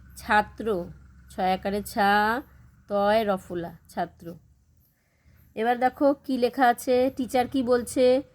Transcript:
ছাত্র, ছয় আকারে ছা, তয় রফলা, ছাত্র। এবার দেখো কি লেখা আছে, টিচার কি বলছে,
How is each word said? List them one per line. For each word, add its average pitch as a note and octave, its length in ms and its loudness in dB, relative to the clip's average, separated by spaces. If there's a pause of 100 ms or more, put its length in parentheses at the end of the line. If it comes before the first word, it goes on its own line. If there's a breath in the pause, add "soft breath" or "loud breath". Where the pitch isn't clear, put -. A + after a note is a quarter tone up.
(180)
ছাত্র, G#3 680 -2 (440)
ছয় F#3 240 -2
আকারে G3 300 -4
ছা, G#3 580 0 (460 soft breath)
তয় G#3 380 2
রফলা, F3+ 520 -6 (120)
ছাত্র। E3+ 460 -10 (1200)
এবার A#3 240 0
দেখো C4+ 340 2
কি C4 240 -6
লেখা A#3+ 300 2
আছে, B3+ 500 0
টিচার B3 300 -2
কি C4 160 -2
বলছে, B3+ 600 2 (120)